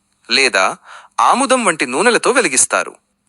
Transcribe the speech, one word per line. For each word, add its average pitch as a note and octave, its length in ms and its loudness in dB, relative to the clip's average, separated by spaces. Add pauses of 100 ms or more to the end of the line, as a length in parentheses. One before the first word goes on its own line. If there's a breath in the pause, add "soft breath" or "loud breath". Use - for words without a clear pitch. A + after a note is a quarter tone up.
(320)
లేదా A#2 460 0 (420 loud breath)
ఆముదం A3+ 460 2
వంటి D#3 200 -2
నూనెలతో F3+ 460 0
వెలిగిస్తారు. C3 640 -2 (340)